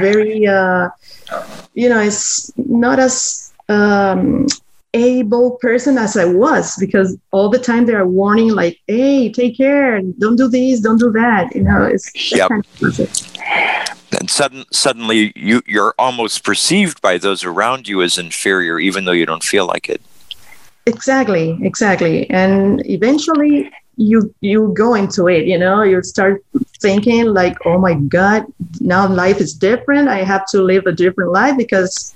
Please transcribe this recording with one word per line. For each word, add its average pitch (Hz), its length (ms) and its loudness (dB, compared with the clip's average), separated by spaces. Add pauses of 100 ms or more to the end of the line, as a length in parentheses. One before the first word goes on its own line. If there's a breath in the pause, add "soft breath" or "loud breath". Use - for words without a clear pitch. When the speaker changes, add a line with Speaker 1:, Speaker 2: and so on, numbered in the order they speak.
Speaker 1:
very, 214 460 0
uh, 185 420 2 (840 loud breath)
you 240 160 2
know, 226 100 4
it's - 560 -2
not 240 420 0
as, - 540 -2 (160)
um, 202 760 2 (460)
able 240 600 2 (100)
person 247 360 0
as 220 180 -2
I 185 80 2
was, 185 540 0
because 190 380 0 (140)
all 202 180 2
the 240 100 2
time 240 280 0
they 233 80 0
are 196 120 2
warning, 202 440 2
like, 175 360 -2
"Hey, 254 460 0
take 247 240 -2
care, 269 440 2 (180)
don't 220 180 2
do 262 120 4
this, 254 320 0
don't 220 180 2
do 240 140 2
that." 220 420 0
You 196 80 -2
know, 202 220 2
it's, - 300 -2
it's - 180 -6
Speaker 2:
Yep. 92 160 2
Speaker 1:
kind 208 160 -2
of - 140 -20
classic. - 320 -4 (1080 loud breath)
Speaker 2:
And 92 80 -10
sudden, 135 440 -4
suddenly 113 640 0
you, 113 300 0
you're 104 320 -2
almost 120 460 -4
perceived 175 560 -2
by 92 160 2
those 90 280 -2
around 107 440 -4
you 95 140 0
as 87 160 0
inferior, 85 600 -2
even 92 260 -2
though 90 80 0
you 85 120 2
don't 82 200 -6
feel 95 220 0
like 87 220 -6
it. - 140 -6 (840 soft breath)
Speaker 1:
Exactly, 208 760 -2
exactly. 185 680 0
And 196 600 2
eventually 285 800 0 (260 loud breath)
you, 214 440 2
you 208 360 2
go 233 180 2
into 196 340 0
it, 165 180 2
you 180 120 0
know, 190 260 2
you 185 180 2
start 196 400 -2 (380)
thinking 220 460 2
like, 180 380 0
"Oh 170 140 2
my 185 160 2
God, 185 500 0 (360)
now 185 260 0
life 185 340 2
is 151 140 -4
different. 269 540 0
I 196 160 -2
have 190 220 -2
to 202 160 0
live 185 240 2
a 180 60 0
different 180 400 0
life 254 240 2
because 190 600 -2